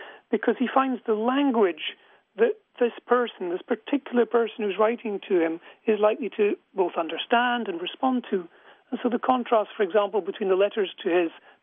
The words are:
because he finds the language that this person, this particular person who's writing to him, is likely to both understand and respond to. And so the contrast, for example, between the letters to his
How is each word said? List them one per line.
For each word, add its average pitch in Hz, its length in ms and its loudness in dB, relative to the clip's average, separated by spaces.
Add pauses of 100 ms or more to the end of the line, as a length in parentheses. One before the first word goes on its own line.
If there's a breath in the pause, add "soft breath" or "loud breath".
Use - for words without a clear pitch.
(300 loud breath)
because 220 280 0
he 226 140 0
finds 262 340 2
the 220 80 2
language 233 840 0 (400 soft breath)
that 220 160 4 (260)
this 240 140 2 (140)
person, 233 440 0
this 185 160 -4
particular - 600 -2
person 233 380 0
who's 190 140 -2
writing 214 500 0
to 180 120 2
him, 165 200 -2 (260 loud breath)
is 214 140 2
likely 214 360 2
to 208 180 2 (200)
both 180 240 0
understand 233 680 -2
and 170 120 -6
respond 247 500 -2
to. 180 160 -2 (440 soft breath)
And 247 120 -6
so 247 60 0
the 220 100 -2
contrast, 240 580 2
for 220 60 0
example, 202 380 0
between 196 280 -4
the 185 80 4
letters 202 340 0 (120)
to 185 80 -2
his 170 200 2 (320 soft breath)